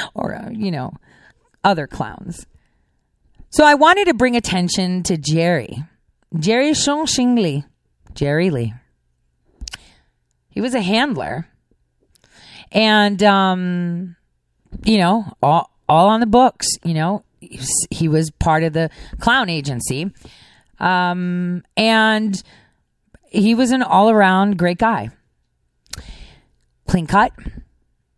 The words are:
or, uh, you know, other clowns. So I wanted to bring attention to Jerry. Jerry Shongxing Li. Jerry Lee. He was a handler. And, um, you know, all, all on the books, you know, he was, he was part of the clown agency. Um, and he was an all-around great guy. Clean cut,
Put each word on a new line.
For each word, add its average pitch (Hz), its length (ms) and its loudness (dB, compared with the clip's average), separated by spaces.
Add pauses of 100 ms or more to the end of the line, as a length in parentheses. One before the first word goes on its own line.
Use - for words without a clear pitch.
(160)
or, - 180 -6
uh, - 160 -12
you 208 220 -6
know, 135 220 -8 (680)
other 170 220 2
clowns. - 600 -12 (1040)
So 302 140 4
I 294 100 6
wanted 349 300 4
to 349 100 2
bring 240 200 0
attention 180 680 -2
to 175 140 -2
Jerry. 156 640 -2 (560)
Jerry 233 320 2
Shongxing 277 640 0
Li. 147 280 -2 (480)
Jerry 151 360 0
Lee. 117 240 -4 (1800)
He - 120 -8
was 240 120 -4
a 247 80 -2
handler. 175 640 -2 (1200)
And, 208 500 2
um, 180 920 0 (720)
you 220 120 4
know, 190 360 0 (100)
all, 151 260 2 (180)
all 160 200 6
on 220 120 4
the 233 60 2
books, 240 420 4 (160)
you 170 100 -2
know, 165 300 -2 (160)
he - 180 -20
was, - 340 -6
he 165 160 -2
was 156 240 0
part 160 320 0
of 160 100 -2
the 160 160 -2 (300)
clown 233 300 0
agency. 143 640 -6 (680)
Um, 180 840 -2 (120)
and 220 640 0 (880)
he 220 260 2
was 247 160 2
an 262 120 0
all-around 196 760 4
great 175 220 -2
guy. 170 300 -2 (1800)
Clean 170 200 -2
cut, 214 260 2 (840)